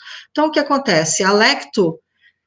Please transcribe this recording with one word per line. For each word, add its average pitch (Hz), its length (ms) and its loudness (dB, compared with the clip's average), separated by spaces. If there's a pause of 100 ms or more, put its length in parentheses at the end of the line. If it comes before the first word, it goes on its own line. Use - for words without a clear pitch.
(320)
Então, 302 160 0
o 311 40 -4
que 311 80 0
acontece? 247 640 0
Alecto, 208 760 0 (480)